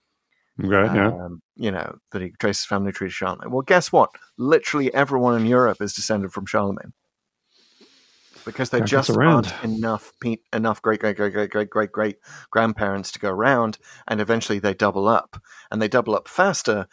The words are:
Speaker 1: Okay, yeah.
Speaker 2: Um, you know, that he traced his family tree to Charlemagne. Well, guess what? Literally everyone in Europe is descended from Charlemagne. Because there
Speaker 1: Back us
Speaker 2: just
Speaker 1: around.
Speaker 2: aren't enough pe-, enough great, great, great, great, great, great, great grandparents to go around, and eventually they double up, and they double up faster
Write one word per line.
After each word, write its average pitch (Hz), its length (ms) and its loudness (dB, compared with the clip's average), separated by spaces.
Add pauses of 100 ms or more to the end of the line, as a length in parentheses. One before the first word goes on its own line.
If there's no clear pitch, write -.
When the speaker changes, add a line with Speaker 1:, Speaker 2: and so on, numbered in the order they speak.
(600)
Speaker 1:
Okay, 98 340 2
yeah. 101 140 4
Speaker 2:
Um, 87 320 -10 (140)
you 107 160 -4
know, - 280 -8 (120)
that 98 120 -6
he 90 160 -10
traced 101 220 -2
his - 40 -6
family 98 260 -2
tree 95 160 -8
to 85 60 -10
Charlemagne. 95 380 -8
Well, 131 100 -2
guess 180 300 2
what? 139 180 4 (280)
Literally 139 560 0
everyone 127 460 2
in 110 60 0
Europe 120 360 4
is 101 120 -6
descended 98 400 -4
from 98 140 -8
Charlemagne. 101 460 -2 (1500)
Because - 240 -6
there 123 80 2
Speaker 1:
Back 110 60 0
us 104 40 -2
Speaker 2:
just 135 220 2
Speaker 1:
around. 120 340 6 (160)
Speaker 2:
aren't - 20 -10
enough 110 560 -4
pe-, 117 180 -4 (140)
enough 110 300 0
great, 110 180 2
great, 104 180 -2
great, 104 160 0
great, 104 180 -2
great, 107 180 -2
great, 107 220 -2
great 107 260 -2 (320)
grandparents 104 600 -2
to - 80 -16
go 104 100 -2
around, 113 480 0 (300)
and 110 120 -2
eventually 110 380 0
they 98 160 0
double 98 340 0
up, - 320 0 (300)
and 110 100 -4
they 107 80 0
double 110 280 0
up - 120 -4
faster 123 640 0